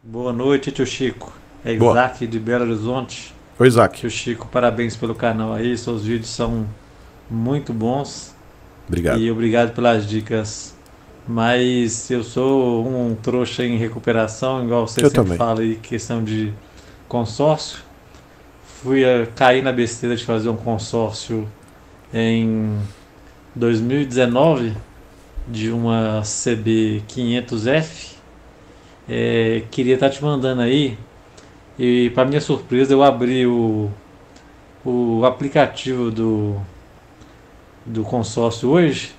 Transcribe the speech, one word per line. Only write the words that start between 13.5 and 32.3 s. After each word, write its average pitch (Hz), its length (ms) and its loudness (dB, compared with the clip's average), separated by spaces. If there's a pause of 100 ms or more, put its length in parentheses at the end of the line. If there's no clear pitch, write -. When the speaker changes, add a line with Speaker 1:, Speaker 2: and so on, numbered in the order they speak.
Speaker 1:
em 120 140 0
recuperação, 113 880 -2
igual 117 220 0
você - 140 -4
Speaker 2:
Eu 143 100 6
Speaker 1:
sempre 120 140 4
Speaker 2:
também. 87 120 0
Speaker 1:
fala 113 260 0
aí, 113 120 0
questão 113 480 -6
de 107 320 -4 (540)
consórcio. 120 720 -2 (1000)
Fui, 131 220 2
eh, 123 320 4
caí 127 260 6
na 131 120 0
besteira 120 420 -2
de 113 100 -6
fazer 113 240 -2
um 110 80 -2
consórcio 110 920 -4 (680)
em 113 640 0 (720)
dois 117 280 2
mil 127 200 0
e 139 60 -2
dezenove 123 680 2 (760)
de 113 240 -4
uma 113 500 0
C 117 320 -2
B 110 540 0
quinhentos 120 580 -4
F. 156 480 -2 (920)
É, 117 640 0
queria 131 260 2
tá 135 140 2
te 135 100 -10
mandando 131 420 0
aí. 127 360 0 (800)
E, 123 320 4
pra 127 140 4
minha 143 160 0